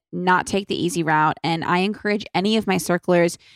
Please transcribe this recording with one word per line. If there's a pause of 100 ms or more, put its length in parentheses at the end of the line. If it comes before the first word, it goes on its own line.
(120)
not
take
the
easy
route.
And
I
encourage
any
of
my
circlers (180)